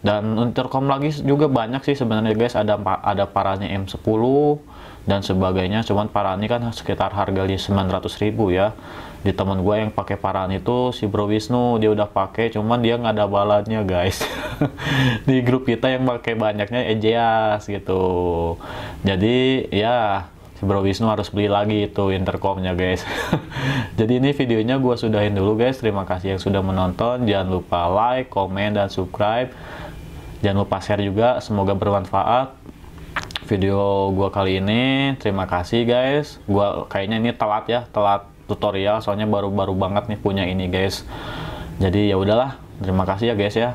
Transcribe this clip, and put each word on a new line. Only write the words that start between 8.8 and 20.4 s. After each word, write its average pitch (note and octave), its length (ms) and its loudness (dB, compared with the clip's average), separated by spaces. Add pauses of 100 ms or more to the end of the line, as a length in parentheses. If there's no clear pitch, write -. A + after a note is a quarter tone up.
Di F#2+ 80 2
temen F#2+ 320 0
gua G#2 160 2
yang G#2+ 80 -2
pakai G2 320 -6
Parani F#2+ 400 -2
itu B2 320 0
si G#2+ 160 -2
Bro G2+ 160 0
Wisnu, A#2 560 2
dia A2 80 4
udah G#2 160 2
pakai, G#2 480 -2
cuman A2+ 320 0
dia A#2+ 160 2
nggak A2 160 0
ada G#2 80 4
balannya, G#2 560 2
guys. F#2 400 0 (540)
<laughs> C3 500 0
Di C3 160 4
grup B2 240 2
kita A#2 240 2
yang B2+ 160 0
pakai A#2+ 320 0
banyaknya G#2+ 480 0
E A2 160 0
J A2 40 0 (520)
S G2+ 80 -8
gitu. F#2+ 400 0 (960)
Jadi A#2+ 720 2
ya, G#2 560 0 (240)